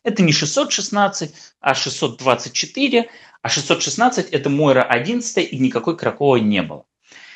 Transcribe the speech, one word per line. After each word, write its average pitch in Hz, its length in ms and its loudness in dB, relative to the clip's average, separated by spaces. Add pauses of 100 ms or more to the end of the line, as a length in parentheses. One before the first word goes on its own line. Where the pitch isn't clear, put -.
это 220 180 0
не 160 100 4
шестьсот 277 400 0
шестнадцать, 196 640 -2 (260)
а 135 140 2
шестьсот 131 440 -4
двадцать 127 360 0
четыре, 240 540 0 (340)
А - 60 -4
шестьсот - 340 0
шестнадцать — 190 480 0
это 147 180 -2
Мойра 139 340 4
одиннадцатая, 170 640 -2
и 147 140 -8
никакой 131 380 0
Краковой 131 440 2
не 104 220 2
было. 73 220 -10 (500)